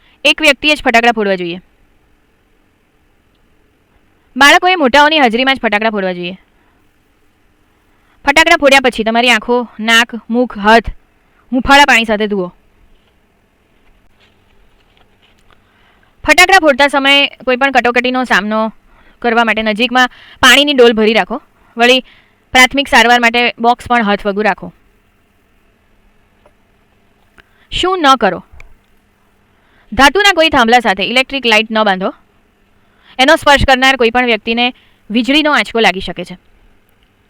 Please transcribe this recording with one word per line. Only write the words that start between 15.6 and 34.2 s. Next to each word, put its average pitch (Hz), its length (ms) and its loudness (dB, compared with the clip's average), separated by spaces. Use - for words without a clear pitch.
ફટાકડા 370 340 4
ફોડતા 285 260 2
સમયે 277 400 2
કોઈ 254 300 -4
પણ 269 140 0
કટોકટીનો 247 540 -2
સામનો 214 480 -2
કરવા 233 260 0
માટે 220 180 -2
નજીકમાં 247 460 0
પાણીની 277 320 2
ડોલ 247 200 4
ભરી 220 220 0
રાખો. 214 280 -4
વળી 247 280 2
પ્રાથમિક 262 360 0
સારવાર 240 320 4
માટે 240 380 -2
બોક્સ 240 300 -2
પણ 240 140 0
હાથવગું 202 420 -4
રાખો. 185 300 -4
શું 370 280 -4
ન 269 200 4
કરો? 185 240 -4
ધાતુના 330 400 2
કોઈ 320 160 2
થાંભલા 247 300 2
સાથે 202 240 -2
ઇલેક્ટ્રિક 254 440 -4
લાઇટ 220 240 0
ન 220 140 -2
બાંધો. 196 300 -2
એનો 285 180 2
સ્પર્શ 285 300 0
કરનાર 262 300 2
કોઈ 233 140 0
પણ 247 160 -2